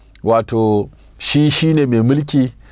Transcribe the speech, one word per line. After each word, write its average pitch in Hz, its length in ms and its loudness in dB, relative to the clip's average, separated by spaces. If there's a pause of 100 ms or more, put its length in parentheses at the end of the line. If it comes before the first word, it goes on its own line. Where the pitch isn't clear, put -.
(240)
wato, 110 640 0 (300)
shi 147 320 0
shine 156 360 0
mai 120 160 0
mulki, 139 500 0 (200)